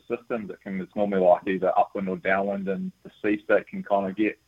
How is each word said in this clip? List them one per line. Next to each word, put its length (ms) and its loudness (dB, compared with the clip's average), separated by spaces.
systems, 420 -8
it 120 -14
can, 200 -6
it's 140 -12
normally, 260 0
like, 260 6
either 300 0
upwind 320 0
or 80 -4
downwind, 520 -2
and 220 -4
the 80 -18
sea 220 0
state 240 2
can 160 -10
kinda 300 0
get 340 -2